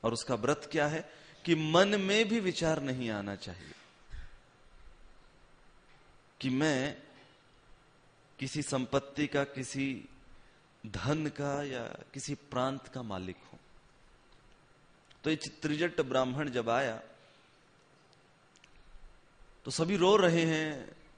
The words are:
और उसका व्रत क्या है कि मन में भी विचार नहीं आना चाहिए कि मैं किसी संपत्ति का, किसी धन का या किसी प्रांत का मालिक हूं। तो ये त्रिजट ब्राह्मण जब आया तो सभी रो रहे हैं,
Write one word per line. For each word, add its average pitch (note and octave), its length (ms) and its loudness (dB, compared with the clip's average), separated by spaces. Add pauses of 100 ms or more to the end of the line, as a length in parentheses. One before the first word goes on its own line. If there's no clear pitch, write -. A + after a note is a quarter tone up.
और A2+ 80 2
उसका A#2+ 220 -2
व्रत B2 380 0
क्या D3+ 140 2
है D#3 260 -4 (320)
कि E3+ 100 6
मन F3 460 6
में G3+ 280 2
भी A3+ 120 2
विचार D#3+ 420 0
नहीं B2+ 280 -2
आना G2+ 260 -4
चाहिए - 360 -14 (2750)
कि C3+ 100 0
मैं C#3 520 0 (1400)
किसी C#3 240 -4
संपत्ति C#3 640 -2
का, C#3+ 180 0
किसी C3+ 600 -6 (840)
धन A#2+ 420 -2
का C#3+ 340 -4
या B2+ 220 -6
किसी - 500 -10
प्रांत - 540 -4
का B2+ 140 -10
मालिक F#2 340 -8 (160)
हूं। - 60 -20 (1700)
तो D#3 60 0
ये D#3+ 60 2
त्रिजट D#3 640 -2
ब्राह्मण C3 500 0
जब A#2+ 200 0
आया A#2 320 0 (2500)
तो - 60 -6
सभी E3 260 0
रो F#3 200 8
रहे E3+ 280 6
हैं, D#3 420 -2 (320)